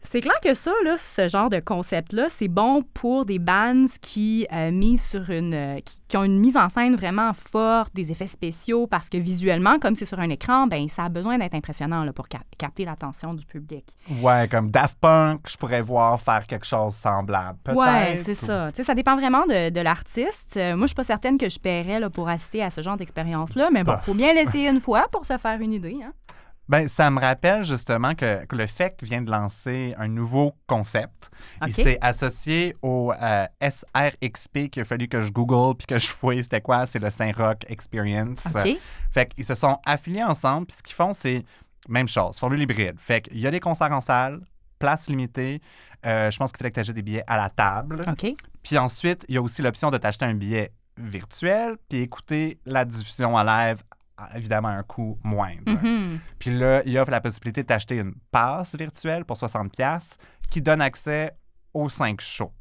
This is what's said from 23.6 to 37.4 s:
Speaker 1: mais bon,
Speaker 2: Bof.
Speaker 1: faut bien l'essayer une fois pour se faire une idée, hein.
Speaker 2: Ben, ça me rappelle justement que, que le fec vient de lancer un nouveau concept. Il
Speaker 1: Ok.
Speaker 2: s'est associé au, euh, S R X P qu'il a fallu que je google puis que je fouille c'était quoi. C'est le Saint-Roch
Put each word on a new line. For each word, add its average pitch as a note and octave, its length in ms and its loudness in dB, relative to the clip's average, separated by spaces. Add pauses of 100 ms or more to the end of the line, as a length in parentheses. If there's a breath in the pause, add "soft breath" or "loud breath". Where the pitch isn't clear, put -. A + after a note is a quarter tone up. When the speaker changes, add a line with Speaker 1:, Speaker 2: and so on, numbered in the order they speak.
Speaker 1:
mais G3 120 4
bon, D3+ 80 2
Speaker 2:
Bof. G2 120 -2
Speaker 1:
faut G3 100 0
bien C4+ 180 4
l'essayer C#4+ 360 4
une C4+ 120 4
fois B3 320 2
pour G#4 140 -4
se B3+ 120 -2
faire A3 220 -4
une A3 120 -4
idée, G3+ 320 -6
hein. C#4 80 -14 (580 soft breath)
Speaker 2:
Ben, D3+ 160 4
ça D3 240 4
me C3+ 80 2
rappelle D3+ 440 2
justement C3 520 0
que, A2 300 -2
que - 100 -8
le A2 120 -2
fec F#3 340 -4
vient A#2+ 220 -4
de A2+ 80 -4
lancer B2 680 -4
un A2 80 -4
nouveau A#2 460 0 (140)
concept. - 640 -2 (320 loud breath)
Il D#3 60 -4
Speaker 1:
Ok. A2+ 40 -4
Speaker 2:
s'est B2+ 300 6
associé D3+ 800 0
au, B2+ 280 0 (120)
euh, G#2 240 2 (120)
S - 280 -4 (100)
R C#3+ 140 4 (100)
X - 280 -6
P C#3+ 200 -4
qu'il C3 140 -6
a - 20 -2
fallu A#2+ 240 -4
que A#2 140 0
je G#2+ 80 -2
google B2 480 4
puis - 80 -14
que B2 100 0
je A2+ 100 2
fouille B2 360 0
c'était A#2 180 -2
quoi. B2 240 2
C'est A#2+ 140 -4
le G#2 100 -2
Saint-Roch A2 480 0 (140)